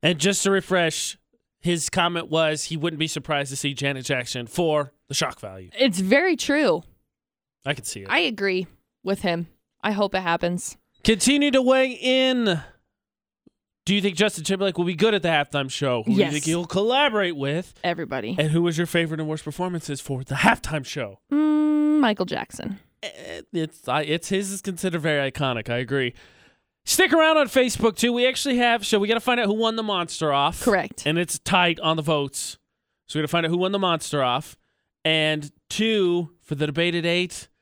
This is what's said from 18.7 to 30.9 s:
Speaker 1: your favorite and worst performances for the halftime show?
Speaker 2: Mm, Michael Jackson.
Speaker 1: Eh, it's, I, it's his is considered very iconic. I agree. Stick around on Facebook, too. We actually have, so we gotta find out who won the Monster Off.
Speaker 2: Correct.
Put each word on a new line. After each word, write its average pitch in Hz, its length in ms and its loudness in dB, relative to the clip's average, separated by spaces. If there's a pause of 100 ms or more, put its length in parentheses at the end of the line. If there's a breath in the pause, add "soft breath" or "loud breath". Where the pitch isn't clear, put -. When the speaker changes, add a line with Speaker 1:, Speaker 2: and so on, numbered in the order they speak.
Speaker 1:
your 170 100 -2
favorite 160 320 -2
and 156 80 -6
worst 156 160 -6
performances 165 560 -6
for 135 240 -8
the 135 120 -6
halftime 139 500 0
show? 107 340 -10 (120)
Speaker 2:
Mm, 302 680 2
Michael 214 260 2
Jackson. - 540 -8 (220)
Speaker 1:
Eh, - 400 -14 (120)
it's, 160 340 -6
I, 143 160 0
it's 156 260 -4
his 196 220 -2
is 196 100 -10
considered 175 400 -4
very 143 300 0
iconic. 127 380 -2
I 120 80 -2
agree. 127 360 -2 (720 soft breath)
Stick 370 260 4
around 320 240 6
on 294 120 4
Facebook, 233 500 2
too. 240 160 2
We 240 120 2
actually 254 340 0
have, 233 260 2
so 214 120 2
we 202 120 2
gotta 226 100 2
find 240 220 0
out 214 60 2
who 202 80 2
won 226 200 0
the 226 80 -4
Monster 175 480 -2
Off. 143 320 2
Speaker 2:
Correct. 196 420 0